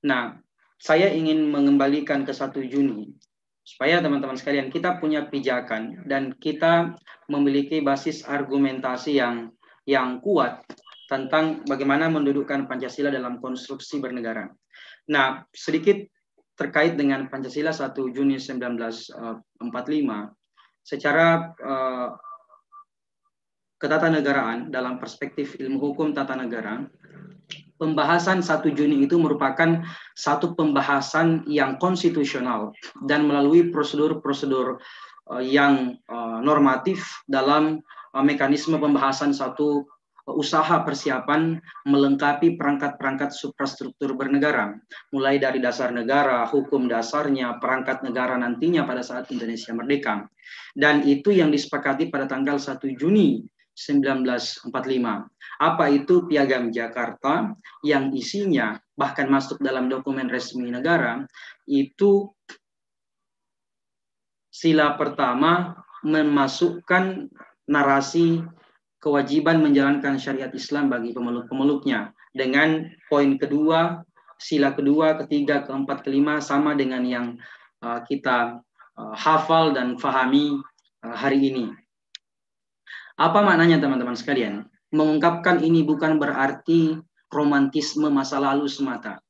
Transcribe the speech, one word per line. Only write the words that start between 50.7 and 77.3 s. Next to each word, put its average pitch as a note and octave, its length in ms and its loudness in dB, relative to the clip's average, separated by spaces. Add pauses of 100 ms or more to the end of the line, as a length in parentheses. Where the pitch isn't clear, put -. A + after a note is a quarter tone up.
Dan D3 320 2
itu C#3+ 240 4
yang E3 240 4
disepakati C#3 560 -2
pada C3+ 160 -4
tanggal C3+ 320 -2
satu C3+ 320 -6
Juni D3+ 560 2 (320)
sembilan C3+ 480 0
belas A#2+ 400 -4
empat C3 240 -6
lima. A#2 320 -2 (400)
Apa E3 240 2
itu C#3+ 400 4
Piagam C3 480 0
Jakarta B2 800 -4 (320)
yang C#3 240 2
isinya B2+ 640 0 (240)
bahkan C#3 320 -2
masuk C#3 320 0
dalam C3 240 -2
dokumen C3 400 -2
resmi B2 400 -6
negara, B2+ 560 -2 (400)
itu G3 640 2 (2250)
sila D3+ 480 2
pertama D3 800 0 (240)
memasukkan D#3 1300 0 (400)
narasi D3 720 2 (560)
kewajiban D3+ 640 2
menjalankan C#3 560 4
syariat C3 320 -6
Islam C#3+ 400 -2
bagi A#2 240 -4
pemeluk-pemeluknya. B2 960 -2 (240)
Dengan D3 480 2 (240)
poin C#3 320 4
kedua, D#3+ 640 2 (400)
sila C#3 320 2
kedua, D#3 480 4
ketiga, C#3+ 400 0
keempat, C#3 400 -6
kelima C#3+ 400 2
sama D3 320 0
dengan C3 320 0
yang, A#2+ 320 -4 (400)